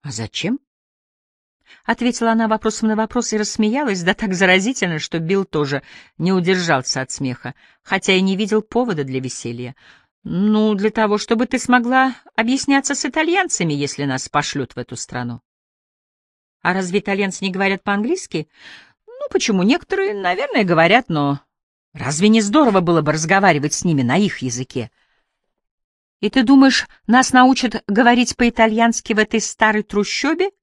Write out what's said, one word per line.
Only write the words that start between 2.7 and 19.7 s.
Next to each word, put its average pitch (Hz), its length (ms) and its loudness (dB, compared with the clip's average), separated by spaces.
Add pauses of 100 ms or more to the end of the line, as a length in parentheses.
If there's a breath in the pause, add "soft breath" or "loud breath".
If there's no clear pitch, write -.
на 214 80 0
вопрос 220 380 -4
и 214 40 -2
рассмеялась, 214 640 -2
да 175 120 0
так 196 200 -4
заразительно, 185 640 0
что - 220 -6
Билл 190 240 0
тоже 143 400 -4 (340 loud breath)
не 175 140 0
удержался 170 720 0
от 131 100 -10
смеха, 127 420 -8 (300 soft breath)
хотя 190 300 0
и 185 80 4
не 190 160 0
видел 214 240 0
повода 214 420 -4
для 131 160 -6
веселья. 120 560 -10 (480 soft breath)
«Ну, 214 520 0
для 202 140 0
того, 214 280 0
чтобы 233 280 0
ты 254 140 -4
смогла 247 560 2 (200)
объясняться 269 600 0
с - 100 -6
итальянцами, 311 680 -2
если 143 300 -4
нас 135 240 -4
пошлют 143 480 -4
в - 40 -10
эту 120 180 -12
страну». 120 440 -10 (1200)
«А 175 120 -2
разве 185 260 -2
итальянцы 196 460 -4
не 190 60 -2
говорят 190 320 -2
по-английски?» 208 680 -4 (560 loud breath)
«Ну, 523 240 -12
почему? 190 340 0
Некоторые, 381 500 0